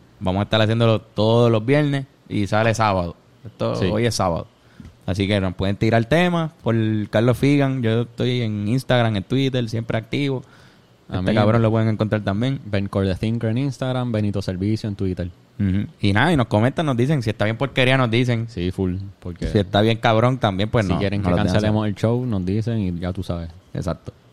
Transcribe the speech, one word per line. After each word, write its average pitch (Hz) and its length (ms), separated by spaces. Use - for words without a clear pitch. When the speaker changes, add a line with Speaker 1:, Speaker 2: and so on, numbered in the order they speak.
Speaker 1:
Vamos 92 200
a - 40
estar 110 160
haciéndolo 113 400
todos 117 500
los 110 140
viernes 139 420
y 104 180
sale 110 280
sábado. 95 420
Esto, 113 320
Speaker 2:
Sí. 113 160
Speaker 1:
hoy 113 140
es 110 80
sábado. 87 320
Así 95 220
que 104 120
nos 92 140
pueden 98 220
tirar 113 300
temas 170 440
por 117 120
Carlos 113 260
Figan. 135 460
Yo 113 200
estoy 123 400
en 104 260
Instagram, 120 480
en 98 80
Twitter, 127 440
siempre 110 300
activo. 127 440
Speaker 2:
A - 80
Speaker 1:
Este 92 140
Speaker 2:
mí, 107 40
Speaker 1:
cabrón 107 240
lo 110 100
pueden 110 180
encontrar 107 340
también. 113 420
Speaker 2:
Ben 101 240
Core 98 200
the 92 80
Thinker 113 340
en 113 80
Instagram, 127 520
Benito 104 300
Servicio 101 480
en 98 80
Twitter. 90 320
Speaker 1:
Ujú. 98 260
Y 101 140
nada, 139 180
y 160 60
nos 117 80
comentan, 123 400
nos 131 100
dicen. 131 260
Si 107 60
está 101 160
bien 113 140
porquería, 131 400
nos 123 120
dicen. 120 380
Speaker 2:
Sí, 90 220
full, 92 260
porque 85 280
Speaker 1:
Si 107 100
está 101 240
bien 113 160
cabrón, 120 400
también, 101 320
pues 113 160
Speaker 2:
si 87 80
Speaker 1:
no, 82 40
Speaker 2:
quieren 98 220
Speaker 1:
no 92 60
Speaker 2:
que 90 60
Speaker 1:
los 90 80
dejan 104 120
Speaker 2:
cancelemos 107 320
Speaker 1:
hacer. 107 60
Speaker 2:
el 98 60
show, 120 280
nos 98 220
dicen 110 340
y 90 180
ya 90 140
tú 92 100
sabes. 85 280
Speaker 1:
Exacto. 85 400